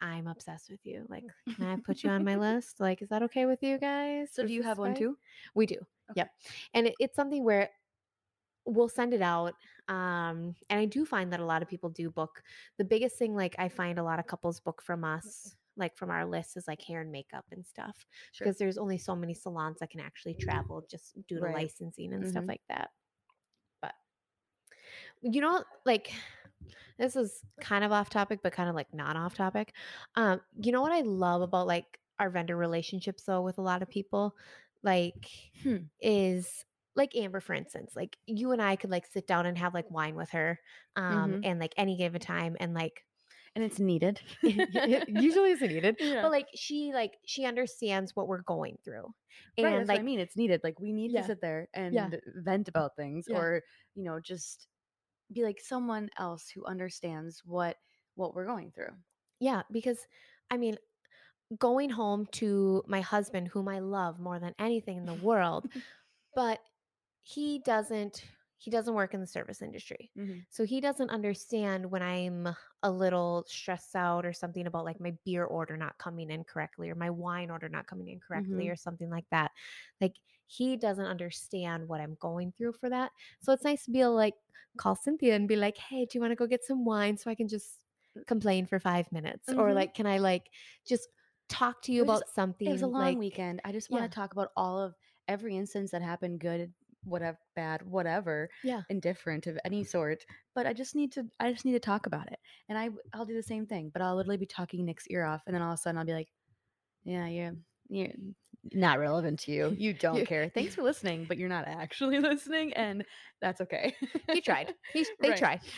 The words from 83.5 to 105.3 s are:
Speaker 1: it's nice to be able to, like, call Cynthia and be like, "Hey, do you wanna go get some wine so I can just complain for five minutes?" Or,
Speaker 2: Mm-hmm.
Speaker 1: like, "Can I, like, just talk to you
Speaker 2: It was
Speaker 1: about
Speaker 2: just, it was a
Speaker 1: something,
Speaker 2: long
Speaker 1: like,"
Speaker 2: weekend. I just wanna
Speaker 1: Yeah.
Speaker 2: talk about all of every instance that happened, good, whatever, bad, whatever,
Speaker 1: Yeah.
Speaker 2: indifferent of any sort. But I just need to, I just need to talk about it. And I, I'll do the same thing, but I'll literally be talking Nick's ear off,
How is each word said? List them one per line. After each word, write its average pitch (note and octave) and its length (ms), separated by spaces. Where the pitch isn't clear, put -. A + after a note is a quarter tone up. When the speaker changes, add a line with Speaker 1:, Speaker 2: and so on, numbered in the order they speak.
Speaker 1:
it's - 120
nice D4 200
to B3 60
be C4 100
able A#3+ 120
to, A#3 40
like, G#3+ 180
call F#3+ 180
Cynthia C#4 380
and G#3 140
be G#3+ 80
like, G#3 220
"Hey, C4 280
do - 120
you - 20
wanna A#3 160
go A#3+ 100
get A#3+ 180
some C4 200
wine G#3 320
so A3+ 140
I A3 40
can A3 140
just - 320
complain G3+ 400
for F#3+ 140
five F3 320
minutes?" - 360
Or, C4 60
Speaker 2:
Mm-hmm. G3+ 80
Speaker 1:
like, F#3+ 180
"Can G#3+ 120
I, G3 120
like, F#3 320
just A#3+ 220
talk B3 340
to B3+ 100
you A#3+ 100
Speaker 2:
It C#4 60
was G#3+ 120
Speaker 1:
about - 60
Speaker 2:
just, - 60
it G3 100
was F#3+ 120
a - 0
Speaker 1:
something, - 0
Speaker 2:
long B3+ 100
Speaker 1:
like," C4+ 260
Speaker 2:
weekend. F#3 460
I G3 80
just A3 180
wanna A#3 140
Speaker 1:
Yeah. A#3 40
Speaker 2:
talk G3 240
about F#3+ 240
all F#3 240
of F#3+ 140
every G3+ 280
instance G3 360
that F3 100
happened, F3 380
good, E3+ 320
whatever, E3+ 340
bad, D#3 260
whatever, F3 680
Speaker 1:
Yeah. A#3+ 260
Speaker 2:
indifferent F3 560
of D#3+ 180
any G3+ 200
sort. D#3+ 400
But B3 120
I A#3 80
just B3+ 200
need D4 180
to, A#3+ 180
I A#3+ 120
just A#3 120
need B3+ 80
to A#3 80
talk G#3+ 260
about D#3 260
it. - 60
And G#3+ 100
I, A3+ 120
I'll A3+ 140
do A3+ 80
the A3+ 80
same A3 240
thing, E3 240
but F3+ 120
I'll F#3 140
literally F#3+ 220
be F#3 80
talking F3+ 380
Nick's E3 240
ear F3+ 160
off, D#3 220